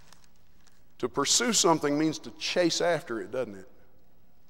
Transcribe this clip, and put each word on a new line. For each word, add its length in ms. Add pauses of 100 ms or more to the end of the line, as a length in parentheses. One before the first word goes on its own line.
(1000)
To 100
pursue 440
something 460
means 220
to 120
chase 480
after 400
it, 120
doesn't 240
it? 120 (800)